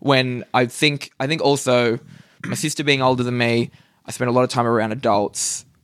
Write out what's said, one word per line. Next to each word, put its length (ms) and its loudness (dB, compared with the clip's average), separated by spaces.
When 440 0
I 120 2
think, 520 -2
I 80 -4
think 160 -2
also 560 2
my 80 -8
sister 300 -4
being 180 2
older 200 2
than 140 -2
me, 340 0
I 60 -16
spent 160 -4
a 40 0
lot 120 4
of 60 0
time 160 0
around 260 0
adults. 720 -2